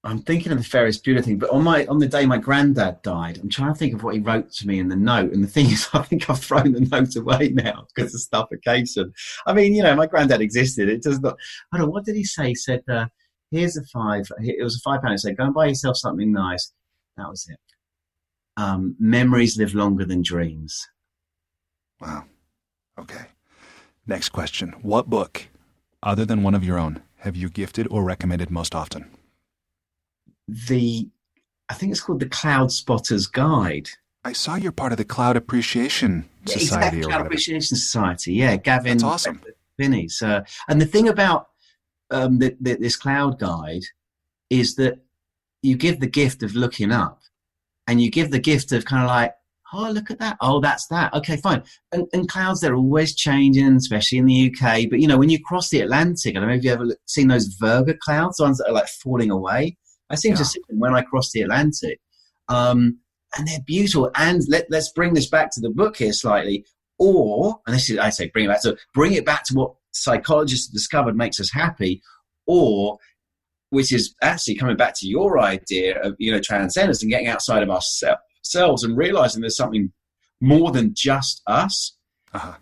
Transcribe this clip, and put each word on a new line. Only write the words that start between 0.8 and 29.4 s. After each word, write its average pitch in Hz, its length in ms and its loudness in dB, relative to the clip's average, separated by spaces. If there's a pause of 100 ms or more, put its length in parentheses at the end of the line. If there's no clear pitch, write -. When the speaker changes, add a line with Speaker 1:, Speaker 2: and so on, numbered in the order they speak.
Speaker 1:
Bueller 127 240 2
thing, 104 140 0
but - 120 -2
on 143 140 4
my, 160 220 4
on 147 120 0
the 143 80 4
day 143 180 2
my 127 140 4
granddad 123 640 2
died, 85 400 -6
I'm 101 60 -8
trying 135 240 -2
to 151 60 -6
think 127 160 -2
of 104 100 -8
what 107 100 -4
he 107 60 -2
wrote 113 320 -2
to 101 140 -10
me 98 120 0
in 92 100 -2
the 92 80 -2
note. 104 360 2
And 98 100 0
the 98 60 0
thing 143 180 4
is, 110 240 0
<laughs> - 20 -2
I 151 100 2
think - 280 -2
I've 131 100 0
thrown 131 320 2
the 120 80 0
note 131 360 2
away 135 360 2
now 107 320 -2 (120)
'cause - 180 -4
of 117 60 -8
suffocation. 110 920 -2 (340)
I - 60 0
mean, 202 220 6
you 208 80 4
know, 151 140 6
my 156 100 4
granddad 139 340 2
existed. 113 480 0
It 117 140 -2
does 139 180 0
not, 135 160 -2 (360)
I 170 60 -2
don't 160 80 0
know, 151 60 0
what 202 120 -6
did 214 120 -6
he 202 80 -2
say? 156 240 -4
He 120 60 -2
said, 127 340 -4
uh, 113 180 -2 (440)
"Here's 170 260 -2
a 147 60 -8 (100)
five." 104 340 -4 (140)
It 113 220 -4
was 120 140 -4
a - 40 -10
five 139 220 -4
pound. 117 120 -2
He 98 40 -4
said, 101 180 -6
"Go 131 100 -2
and 139 80 0
buy 156 120 2
yourself 135 300 -2
something 107 360 -2
nice." 92 400 -4 (440)
That 92 120 -12
was - 220 -14
it. 73 80 -18 (1000)
Um, 95 440 -4
memories 117 580 4
live 101 160 0
longer 101 300 0
than 90 180 -2
dreams. 80 640 -6 (1120)
Speaker 2:
Wow. 78 240 -12 (760)
Okay. - 280 -18 (800)
Next 95 240 -6
question. - 520 -8
What 113 280 -2
book, - 380 -4 (540)
other 104 220 0
than 107 200 0
one 98 100 4
of 92 100 0
your 90 140 0
own, 78 240 -4 (160)
have 95 180 -8
you 87 140 -6
gifted 104 400 -6
or 104 140 0
recommended 87 460 -2
most 85 240 -6
often? - 360 -10 (1400)